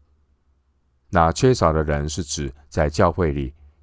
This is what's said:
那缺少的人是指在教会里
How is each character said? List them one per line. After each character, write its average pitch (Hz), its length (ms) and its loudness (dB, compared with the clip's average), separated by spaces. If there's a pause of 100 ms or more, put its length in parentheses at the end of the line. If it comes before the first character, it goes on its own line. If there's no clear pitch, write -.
(1080)
那 85 220 4
缺 127 240 2
少 82 180 2
的 78 120 0
人 73 240 -2
是 85 160 -6
指 71 280 -8 (160)
在 76 220 -2
教 87 220 2
会 85 180 -2
里 69 240 -6 (280)